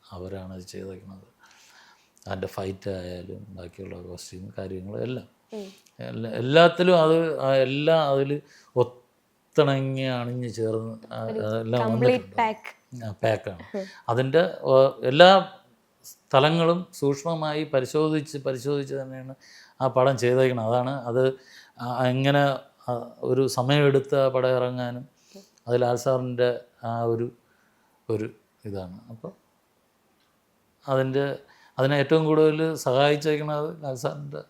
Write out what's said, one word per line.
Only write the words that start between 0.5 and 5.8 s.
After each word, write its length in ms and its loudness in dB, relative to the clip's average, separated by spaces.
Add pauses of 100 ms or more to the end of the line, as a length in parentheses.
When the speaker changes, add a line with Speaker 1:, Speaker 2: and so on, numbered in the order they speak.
Speaker 1:
അത് 60 -14
ചെയ്തേക്കുന്നത്. 640 -16 (1000)
അതിൻ്റെ 200 -8
ഫൈറ്റ് 440 -8
ആയാലും 580 -12
ബാക്കിയുള്ള 540 -16
കോസ്റ്റ്യൂം 560 -16
കാര്യങ്ങളും 440 -10
എല്ലാം. 260 -8 (240)
Speaker 2:
ഉം. 140 -12 (320)